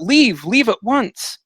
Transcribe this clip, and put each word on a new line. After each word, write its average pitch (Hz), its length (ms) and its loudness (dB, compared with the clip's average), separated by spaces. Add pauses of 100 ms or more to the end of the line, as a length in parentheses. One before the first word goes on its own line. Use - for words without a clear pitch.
Leave! 214 420 2
Leave 240 240 0
at 214 140 -2
once! 247 640 -4